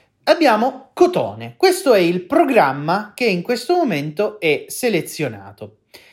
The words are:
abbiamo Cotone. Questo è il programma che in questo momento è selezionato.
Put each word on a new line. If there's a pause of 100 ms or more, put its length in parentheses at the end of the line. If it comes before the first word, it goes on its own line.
(240)
abbiamo
Cotone.
Questo
è
il
programma
che
in
questo
momento
è
selezionato. (340)